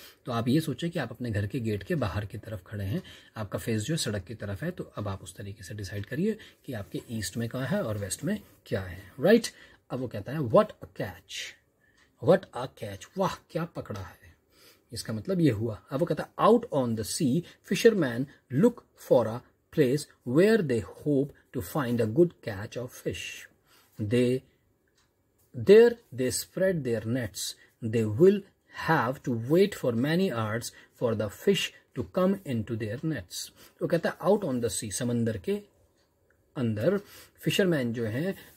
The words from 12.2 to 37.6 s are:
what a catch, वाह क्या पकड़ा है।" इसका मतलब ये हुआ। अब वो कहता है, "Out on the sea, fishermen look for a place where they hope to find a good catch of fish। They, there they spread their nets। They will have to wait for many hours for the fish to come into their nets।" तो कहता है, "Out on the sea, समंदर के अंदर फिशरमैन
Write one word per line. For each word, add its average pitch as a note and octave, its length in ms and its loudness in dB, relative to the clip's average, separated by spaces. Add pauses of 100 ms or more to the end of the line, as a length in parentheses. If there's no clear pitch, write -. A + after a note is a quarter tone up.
what F3+ 180 6 (160)
a B2 100 -6 (160)
catch, G2+ 220 -12 (120)
वाह F#3 180 0
क्या - 300 -8
पकड़ा - 340 -10
है।" - 360 -16 (580)
इसका A#2 200 -8
मतलब F3 280 -2
ये D3+ 100 8
हुआ। G#2+ 300 -4 (100)
अब C#3 80 -2
वो E3+ 60 4
कहता D#3+ 180 -4
है, - 240 2
"Out A#3 160 6 (120)
on C3 200 2
the A2 100 -4
sea, D3 360 0 (300)
fishermen D#3+ 540 2 (280)
look G#3+ 200 4 (380)
for A#2+ 160 6
a A2+ 120 -4 (340)
place C#3+ 280 4 (360)
where G#3+ 240 6
they C3 200 0
hope C#3+ 460 0 (300)
to A#2+ 60 -4 (140)
find A#2+ 240 0
a A2 140 2
good E3+ 140 6 (180)
catch G#2+ 300 -10
of B2 100 -8
fish। - 600 -10 (540)
They, B2 380 2 (1300)
there A3+ 220 10 (240)
they B2 160 -2 (120)
spread F3 400 -2
their A2+ 220 -2
nets। A#2 500 -4 (360)
They G#2+ 280 0
will G3 220 8 (480)
have B2 340 0
to A#2 280 -4
wait F#3+ 240 4 (100)
for B2 80 2
many D#3 400 0
hours A2+ 380 -4 (320)
for A#2 100 0
the G#2 160 -2
fish - 340 0 (360)
to A2 60 -4 (120)
come F#3+ 300 2
into A#2 240 -4
their A2+ 340 -6
nets।" - 460 -8 (280)
तो F3 80 -2
कहता E3 220 0
है, - 80 -8
"Out G3+ 260 2
on C3 180 -2
the A#2 80 0
sea, A2 220 -6
समंदर A#2 460 -2
के G3+ 240 -4 (960)
अंदर B2 420 0 (440)
फिशरमैन D3+ 520 2